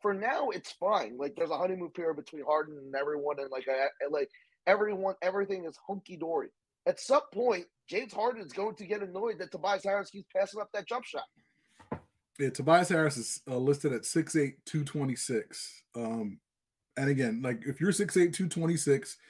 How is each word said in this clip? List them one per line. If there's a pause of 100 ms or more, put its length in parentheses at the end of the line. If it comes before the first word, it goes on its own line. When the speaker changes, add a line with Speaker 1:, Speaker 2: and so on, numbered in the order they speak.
Speaker 1:
for
now,
it's
fine.
Like,
there's
a
honeymoon
period
between
Harden
and
everyone,
and,
like,
I,
I,
like, (380)
everyone,
everything
is (100)
hunky-dory. (380)
At
some (120)
point, (240)
James
Harden
is
going
to
get
annoyed
that
Tobias
Harris
keeps
passing
up
that
jump
shot. (1120)
Speaker 2:
Yeah,
Tobias
Harris
is,
uh,
listed
at
six
eight,
two
twenty-six. (120)
Um, (560)
and
again,
like,
if
you're
six
eight,
two
twenty-six, (120)